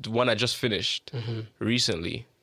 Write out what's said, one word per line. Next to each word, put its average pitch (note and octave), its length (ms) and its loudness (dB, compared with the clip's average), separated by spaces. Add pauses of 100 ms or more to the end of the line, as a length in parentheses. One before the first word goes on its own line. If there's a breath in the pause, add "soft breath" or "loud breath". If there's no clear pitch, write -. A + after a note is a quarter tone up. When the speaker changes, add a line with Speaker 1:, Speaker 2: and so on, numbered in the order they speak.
Speaker 1:
one A#2 220 4
I A2+ 60 6
just A#2+ 200 0
finished - 580 -2
Speaker 2:
Mm-hmm. A#2 280 -4 (180)
Speaker 1:
recently. A2 680 0 (160)